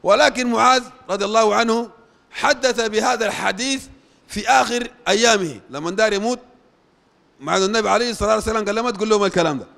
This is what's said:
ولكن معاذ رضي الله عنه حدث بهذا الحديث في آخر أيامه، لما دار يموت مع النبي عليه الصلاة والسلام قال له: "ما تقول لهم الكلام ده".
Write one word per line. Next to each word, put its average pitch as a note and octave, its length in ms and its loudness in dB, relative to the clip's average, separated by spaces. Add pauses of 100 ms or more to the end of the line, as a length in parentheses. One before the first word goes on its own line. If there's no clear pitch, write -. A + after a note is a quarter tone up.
ولكن B3 440 2
معاذ A#3+ 360 4 (260)
رضي G3 160 -2
الله G#3+ 300 2
عنه A#3 340 0 (420)
حدث B3 500 0
بهذا A3 460 0
الحديث G3+ 560 -4 (440)
في G#3+ 220 -6
آخر A#3+ 380 2 (200)
أيامه، G3+ 520 2 (100)
لما D3+ 220 -8
دار G#3+ 220 0
يموت A3+ 260 -4 (1000)
مع D#3 180 -2
النبي G3+ 320 0
عليه A3+ 200 2
الصلاة G#3+ 260 0
والسلام A3 300 -2
قال G3+ 100 -4
له: A3 60 -2
"ما A#3+ 100 -2
تقول G#3 180 -4
لهم G#3 140 4
الكلام E3+ 360 0
ده". - 80 -14 (100)